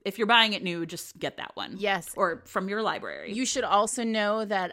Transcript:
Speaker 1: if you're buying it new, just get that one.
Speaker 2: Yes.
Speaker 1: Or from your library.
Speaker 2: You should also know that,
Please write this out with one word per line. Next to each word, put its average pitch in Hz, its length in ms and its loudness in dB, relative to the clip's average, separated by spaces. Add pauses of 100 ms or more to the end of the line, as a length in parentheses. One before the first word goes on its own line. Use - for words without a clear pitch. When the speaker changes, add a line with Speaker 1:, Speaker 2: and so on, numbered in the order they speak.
Speaker 1:
if 196 120 -4
you're 214 120 2
buying 226 240 6
it 185 100 -4
new, 170 240 -2
just - 320 -12
get 156 200 -4
that - 160 -8
one. 92 240 -8
Speaker 2:
Yes. 196 380 0
Speaker 1:
Or 180 300 0
from 190 220 -4
your 214 140 -2
library. 82 520 -4
Speaker 2:
You 254 100 -2
should 240 200 -2
also 214 400 2
know 220 400 0
that, 190 280 0